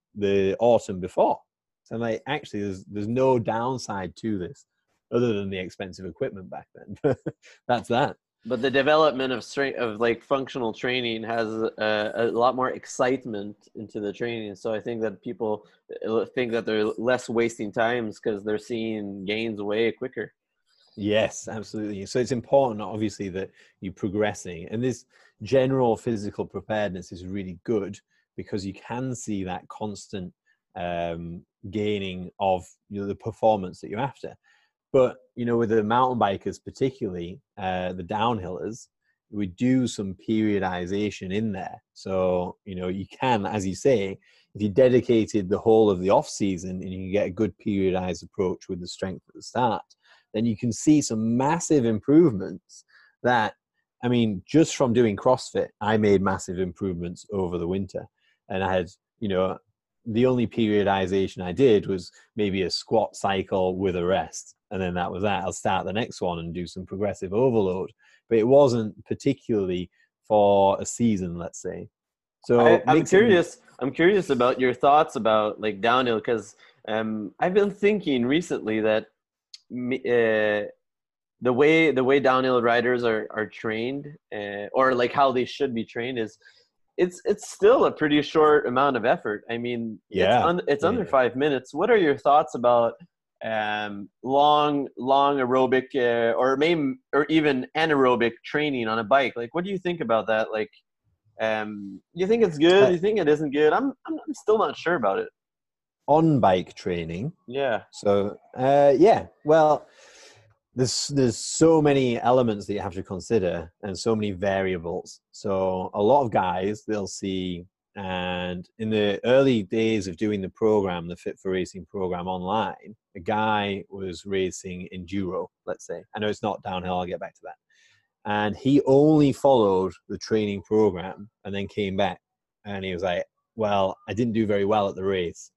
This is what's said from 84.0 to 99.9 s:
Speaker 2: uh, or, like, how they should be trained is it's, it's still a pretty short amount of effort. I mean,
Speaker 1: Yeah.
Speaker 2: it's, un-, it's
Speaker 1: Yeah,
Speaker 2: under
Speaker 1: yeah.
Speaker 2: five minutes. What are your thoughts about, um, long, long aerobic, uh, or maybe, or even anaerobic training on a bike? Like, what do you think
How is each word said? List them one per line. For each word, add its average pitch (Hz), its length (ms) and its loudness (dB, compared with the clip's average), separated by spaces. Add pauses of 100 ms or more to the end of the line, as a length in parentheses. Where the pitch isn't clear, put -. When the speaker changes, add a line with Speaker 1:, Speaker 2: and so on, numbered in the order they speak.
Speaker 2:
uh, 101 380 -8
or, 131 220 4
like, 123 180 0
how 139 200 2
they 123 120 0
should 131 300 -4
be 113 100 -4
trained 123 340 -8
is 110 200 -6 (580)
it's, 180 280 0
it's - 260 -4
still 226 360 6
a 143 60 2
pretty 147 300 2
short 151 440 4
amount 131 300 2
of 107 100 -4
effort. 120 440 -2
I 117 80 -4
mean, 117 420 -6 (100)
Speaker 1:
Yeah. 95 280 4
Speaker 2:
it's, 123 60 4
un-, 170 240 0
it's 143 160 2
Speaker 1:
Yeah, 165 60 4
Speaker 2:
under 226 140 -2
Speaker 1:
yeah. - 60 -10
Speaker 2:
five 123 240 4
minutes. 135 400 -2
What 180 160 0
are 233 60 6
your 151 220 4
thoughts 151 360 4
about, 120 400 4 (480)
um, 107 680 -4 (120)
long, 143 640 4 (120)
long 139 400 2
aerobic, 131 560 2
uh, 117 420 2
or 131 220 2
maybe, 151 380 0 (180)
or 143 160 4
even 151 440 2
anaerobic 131 580 4 (120)
training 143 420 -2
on 110 120 -2
a 113 60 -2
bike? 123 300 2
Like, 117 200 -8
what 170 100 -2
do 196 60 -6
you 190 80 -4
think 175 240 -4